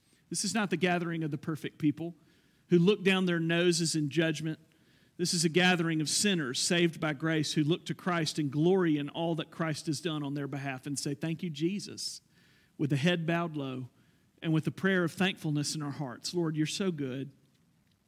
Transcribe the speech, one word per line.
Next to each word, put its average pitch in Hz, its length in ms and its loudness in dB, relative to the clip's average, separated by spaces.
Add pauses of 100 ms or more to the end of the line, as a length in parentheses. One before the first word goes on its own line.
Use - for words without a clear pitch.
(280)
This 170 160 -4
is 190 80 -2
not 208 160 2
the 185 80 0
gathering 170 460 0
of 156 80 -2
the 147 80 -4
perfect - 400 -8
people 160 360 0 (540)
who 175 100 8
look 196 240 6
down 190 220 4
their 175 160 2
noses 165 540 2
in 151 160 0
judgment. 156 480 0 (580)
This 175 160 -2
is 175 140 2
a - 20 2
gathering 165 540 4
of 147 80 -2
sinners 160 480 0
saved 170 420 2
by 156 140 -2
grace 156 400 0
who 156 100 4
look 170 220 0
to - 80 -4
Christ 170 440 -2
and 147 120 -2
glory 165 480 4
in 143 100 -4
all 165 280 -2
that 156 140 -8
Christ 160 360 -4
has 151 160 -4
done 156 200 -4
on 143 120 -4
their 143 140 -4
behalf 139 380 -8
and 143 120 -4
say, 143 160 -4
"Thank 160 280 -4
you, 180 60 -4
Jesus," 165 720 -6 (560)
with 147 160 0
a 143 40 4
head 165 300 2
bowed 170 300 -2
low 131 320 -8 (540)
and 160 100 0
with 156 140 2
a 160 40 0
prayer 190 340 2
of 160 80 -2
thankfulness 147 600 -2
in 160 60 -6
our 143 120 -6
hearts. 127 420 -8
"Lord, 160 240 0
you're 156 80 2
so 190 260 -2
good." 139 380 -6 (760)